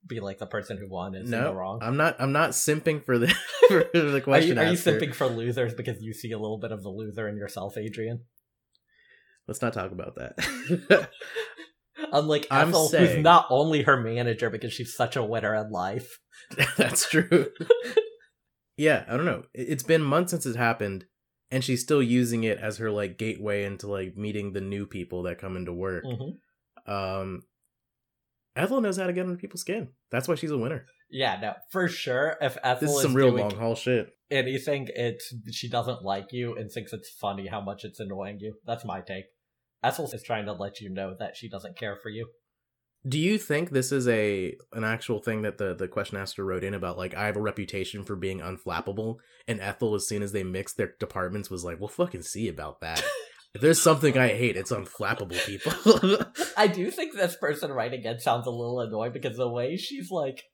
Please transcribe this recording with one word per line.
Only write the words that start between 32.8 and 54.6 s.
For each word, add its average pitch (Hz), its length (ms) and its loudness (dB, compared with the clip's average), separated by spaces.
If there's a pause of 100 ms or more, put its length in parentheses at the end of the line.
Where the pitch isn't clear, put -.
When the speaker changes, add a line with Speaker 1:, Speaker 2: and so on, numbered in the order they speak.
Speaker 2:
This 151 80 2
is 143 80 4
Speaker 1:
is 139 40 2
Speaker 2:
some 131 120 4
real 131 160 8
Speaker 1:
doing 120 180 2
Speaker 2:
long 101 80 -4
haul 113 180 0
shit. 117 360 0 (200)
Speaker 1:
anything, 135 640 0
it's, 120 400 -4 (160)
she 117 180 -8
doesn't 117 360 -2
like 98 260 -2
you 120 240 -4
and 107 160 -8
thinks 107 220 -10
it's - 180 -12
funny 98 380 -4
how 104 120 -6
much 98 220 -8
it's 98 160 -14
annoying 98 400 -8
you. 107 260 -10
That's 117 200 -6
my 151 160 -6
take. 98 240 -10 (580)
Ethel 131 300 0
is 117 120 -12
trying 107 220 -4
to 104 60 -6
let 98 280 -10
you 104 80 -14
know 95 300 -6
that - 180 -8
she 117 120 -14
doesn't 95 280 -14
care 101 240 -8
for 110 100 -10
you. 113 180 -8 (800)
Speaker 2:
Do 131 120 -2
you 190 200 2
think 160 320 -2
this 131 220 0
is 131 160 2
a, 104 480 2 (160)
an 113 120 -6
actual 110 360 -2
thing 110 220 -2
that 104 160 -4
the, 95 160 -2
the 90 140 -6
question 98 300 -6
asker 98 260 -8
wrote 92 200 -2
in 98 100 -4
about, 90 240 -6
like, 90 160 -6
"I 104 120 -2
have 104 100 -2
a 104 40 -2
reputation 101 640 -6
for 101 120 -8
being 92 240 -4
unflappable," 95 760 -6 (300)
and 110 140 -2
Ethel, 107 340 -2
as 98 140 -2
soon 104 140 -2
as 101 100 -6
they 101 100 -2
mixed 92 340 -6
their 98 220 -2
departments, 95 500 -6
was 90 160 -8
like, 85 140 -8
"We'll 101 100 -8
fucking 175 340 -2
see 107 260 -4
about 76 320 -10
that. 80 280 -4
Speaker 1:
<laughs> 587 40 -2 (420)
Speaker 2:
If 101 80 -6
there's 156 180 8
something 143 380 6
I 127 100 6
hate, 104 300 2
it's 98 120 -6